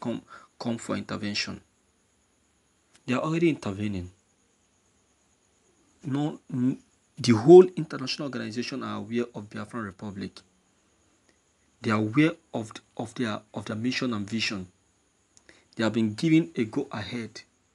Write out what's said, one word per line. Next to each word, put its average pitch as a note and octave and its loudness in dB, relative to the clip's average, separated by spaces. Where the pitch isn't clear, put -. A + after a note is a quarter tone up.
come, A#2 -6
come A#2 -4
for G#2 -6
intervention. G2+ -6
They A#2+ -2
are B2+ -2
already E3 2
intervening. G2 -6
No, D3 -4
n-, B2+ -2
the A#2+ 4
whole D#3+ 12
international D3 -6
organization A#2 -8
are G#2+ -8
aware A#2 -4
of G#2+ -14
Biafran A2 -10
Republic. G2 -10
They - -2
are G#2+ 2
aware A#2 2
of, A2 -6
of A2+ -10
their, G#2+ -6
of G#2 -10
their A2 -6
mission B2 -4
and G#2 -6
vision. G#2 -6
They A2+ -2
have G#2+ 0
been A2 0
given D#3+ 4
a A#2+ 0
go-ahead. A2 -8